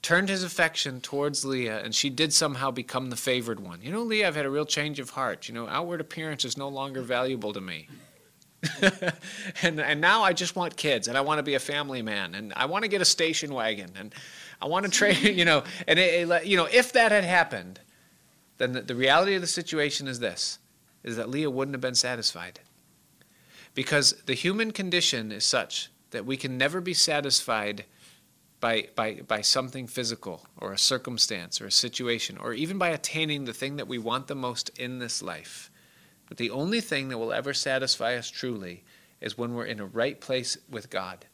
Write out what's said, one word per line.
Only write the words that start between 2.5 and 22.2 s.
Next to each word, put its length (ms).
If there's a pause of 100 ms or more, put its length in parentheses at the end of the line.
become 400
the 60
favored 440
one. 220
"You 100
know, 120
Leah, 240
I've 80
had 100
a 60
real 140
change 340
of 120
heart. 360
You 80
know, 120
outward 340
appearance 440
is 120
no 100
longer 340
valuable 520
to 80
me. 260 (760)
<laughs> 260 (720)
And, 180
and 200
now 240
I 100
just 220
want 220
kids, 300
and 100
I 40
wanna 220
be 120
a 40
family 420
man, 340
and 200
I 100
wanna 220
get 140
a 40
station 480
wagon, 420
and 180 (480)
I 60
wanna 200
trade," 300
<laughs> 60 (140)
you 80
know, 180 (240)
and 120
it, 300
it, 160
you 100
know, 160
if 220
that 180
had 140
happened, 560 (760)
then 140
the, 100
the 140
reality 400
of 60
the 60
situation 600
is 120
this, 400 (440)
is 140
that 120
Leah 200
wouldn't 260
have 60
been 140
satisfied. 640 (1120)